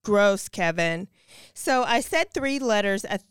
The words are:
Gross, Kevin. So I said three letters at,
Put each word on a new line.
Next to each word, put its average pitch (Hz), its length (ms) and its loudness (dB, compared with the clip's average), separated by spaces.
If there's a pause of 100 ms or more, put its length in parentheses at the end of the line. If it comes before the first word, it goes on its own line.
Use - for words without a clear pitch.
Gross, 202 440 2
Kevin. 170 580 -2 (480)
So 254 300 0
I 233 160 0
said - 340 -2
three 269 240 -2
letters 208 480 0
at, 202 240 -6